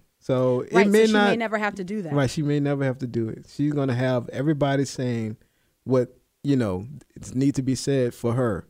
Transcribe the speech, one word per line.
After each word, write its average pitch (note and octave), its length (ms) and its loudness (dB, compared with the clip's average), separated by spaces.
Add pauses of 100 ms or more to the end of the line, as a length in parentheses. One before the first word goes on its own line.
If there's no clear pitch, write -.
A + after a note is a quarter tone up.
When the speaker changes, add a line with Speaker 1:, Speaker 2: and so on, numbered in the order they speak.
(200)
Speaker 1:
So B2+ 400 2
it - 140 -4
Speaker 2:
Right, G3+ 120 6
so G3+ 60 2
Speaker 1:
may A3 140 6
Speaker 2:
she A3 60 2
Speaker 1:
not G#3 180 4
Speaker 2:
may G3 60 2
never A3 220 -2
have G#3 180 -2
to G3 80 -6
do G#3 180 -6
that. D3+ 100 -6
Speaker 1:
Right, C#3 180 2
she D#3+ 120 -4
may D3 180 0
never C#3 240 0
have C3 140 -2
to C3 100 -8
do A2+ 220 -2
it. - 220 -14
She's D3 200 0
gonna C3+ 220 0
have B2+ 340 0
everybody C#3 560 0
saying A#2 540 -4 (460)
what, B2+ 320 0 (280)
you C#3+ 100 2
know, G#2 320 -2 (300)
it's - 180 -14
need C#3 220 0
to C3+ 60 -2
be B2+ 120 -2
said B2+ 400 -2
for A#2 200 -2
her A#2 360 -2